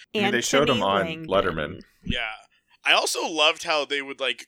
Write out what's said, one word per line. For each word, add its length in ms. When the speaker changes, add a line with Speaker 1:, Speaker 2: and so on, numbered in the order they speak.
Speaker 1:
I 60
mean, 100
they 100
showed 280
him 120
Speaker 2:
Anthony 360
Speaker 1:
on 100
Speaker 2:
Langdon. 0
Speaker 1:
Letterman. 260
Speaker 3:
Yeah. 180
I 100
also 340
loved 340
how 240
they 160
would, 180
like, 280